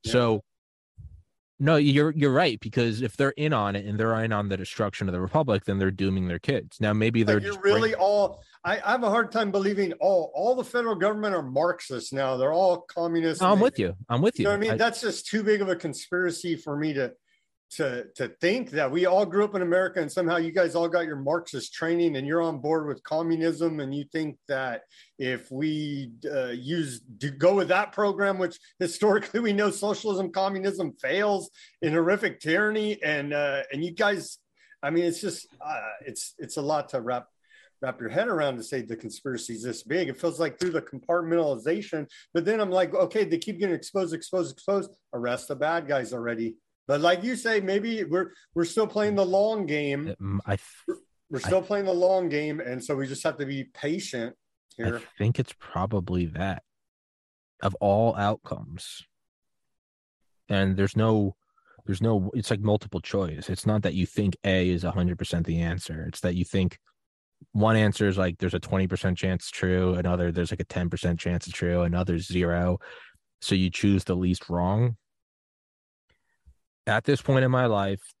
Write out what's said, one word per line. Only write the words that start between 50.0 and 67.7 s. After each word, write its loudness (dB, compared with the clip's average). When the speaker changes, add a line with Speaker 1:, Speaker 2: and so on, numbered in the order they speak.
Speaker 2:
It -10
m-, -4
I -2
th-, -10
Speaker 1:
We're -4
Speaker 2:
I -6
Speaker 1:
still 2
playing -2
the 0
long 2
game, -2
and -6
so -2
we -2
just -8
have -2
to -4
be -6
patient -6
Speaker 2:
I -6
Speaker 1:
here. -2
Speaker 2:
think 0
it's -4
probably -2
that -4
of 0
all 4
outcomes. -6
And 2
there's 2
no, 2
there's -2
no, 2
it's -4
like 0
multiple 0
choice. -4
It's -4
not 2
that 0
you 2
think 0
A 4
is 0
a 0
hundred 0
percent -2
the 0
answer. -4
It's -12
that -2
you 0
think 0
one 4